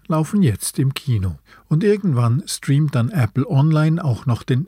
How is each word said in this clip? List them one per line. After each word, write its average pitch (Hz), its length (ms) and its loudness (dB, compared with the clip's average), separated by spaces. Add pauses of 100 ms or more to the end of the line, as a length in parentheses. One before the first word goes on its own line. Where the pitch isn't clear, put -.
laufen 160 340 0
jetzt - 380 -2
im 135 160 0
Kino. 95 420 -2 (300)
Und 156 160 2
irgendwann 160 640 2
streamt 143 480 0
dann 120 140 0
Apple 131 380 -2
Online 156 560 2
auch 123 220 -2
noch 117 160 -2
den 135 260 -2